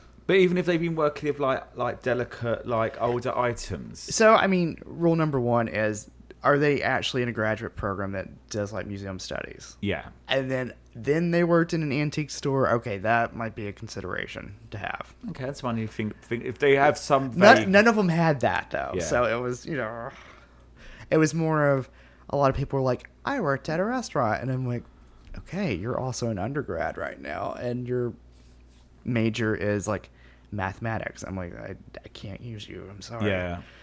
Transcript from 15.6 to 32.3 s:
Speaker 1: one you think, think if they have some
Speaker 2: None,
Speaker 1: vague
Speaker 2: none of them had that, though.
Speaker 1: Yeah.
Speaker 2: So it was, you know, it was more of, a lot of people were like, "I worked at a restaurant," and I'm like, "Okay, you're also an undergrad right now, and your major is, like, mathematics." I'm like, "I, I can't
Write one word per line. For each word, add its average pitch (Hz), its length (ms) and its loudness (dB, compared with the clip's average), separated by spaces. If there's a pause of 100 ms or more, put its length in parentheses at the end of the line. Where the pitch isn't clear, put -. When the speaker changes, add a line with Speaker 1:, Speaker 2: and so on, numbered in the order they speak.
Speaker 1:
one 120 160 -2
you 110 100 -2
think, 107 340 -4
think - 220 -6
if 127 140 -6
they 139 180 8
have 147 200 6
some 135 380 2
Speaker 2:
None, 202 220 12
Speaker 1:
vague 208 120 2
Speaker 2:
none 208 200 8
of 220 80 6
them 196 120 4
had 160 320 2
that, 90 300 0
though. 67 240 -4
Speaker 1:
Yeah. 90 80 -2
Speaker 2:
So 123 220 2
it 113 180 2
was, 123 240 -6
you 160 100 -4
know, 117 340 -6 (1000)
it 156 80 6
was 156 160 4
more 156 360 4
of, 131 200 2 (400)
a 139 60 -2
lot 139 140 6
of 131 60 -2
people 135 220 -2
were 131 60 2
like, 127 260 -2 (140)
"I 277 160 -2
worked 139 280 0
at 165 120 0
a 190 40 0
restaurant," 160 580 0
and 131 100 -2
I'm 131 120 -2
like, 120 200 -4 (540)
"Okay, 160 360 -4
you're 101 240 -4
also 123 320 -4
an 104 80 -2
undergrad 92 580 -4
right 71 240 -6
now, 82 340 -6
and 123 340 -6
your 120 240 -2 (920)
major 113 520 0
is, 104 320 -2
like, 98 220 -4 (420)
mathematics." 104 720 -6
I'm 95 120 -8
like, 90 220 -8
"I, 104 160 -12 (300)
I - 80 -20
can't - 280 -14